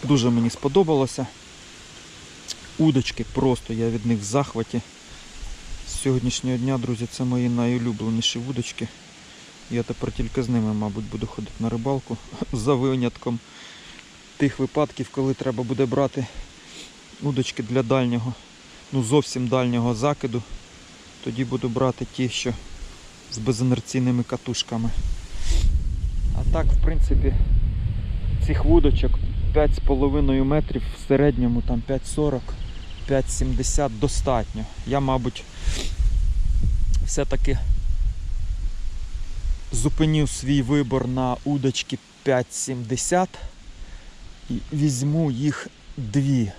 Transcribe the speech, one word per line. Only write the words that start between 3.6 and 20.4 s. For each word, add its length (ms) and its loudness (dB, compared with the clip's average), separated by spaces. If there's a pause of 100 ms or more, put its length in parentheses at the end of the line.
я 160 -2
від 160 -4
них 140 2
в 40 -8
захваті. 580 -2 (1040)
З 160 -10
сьогоднішнього 540 -2
дня, 200 0
друзі, 340 -4
це 120 -8
мої 260 0
найулюбленіші 920 -2
вудочки. 480 -6 (840)
Я 120 -2
тепер 280 -6
тільки 320 -4
з 60 -4
ними, 240 0
мабуть, 320 -4
буду 220 -8
ходити 320 -10
на 100 -2
рибалку. 480 -4 (180)
<laughs> 180 -6
За 200 0
винятком 680 -2 (1000)
тих 220 0
випадків, 520 -2
коли 220 0
треба 300 -2
буде 220 0
брати 400 0 (1000)
удочки 400 -2
для 200 0
дальнього, 500 0 (580)
ну, 120 0
зовсім 440 2
дальнього 480 2
закиду. 480 -2 (800)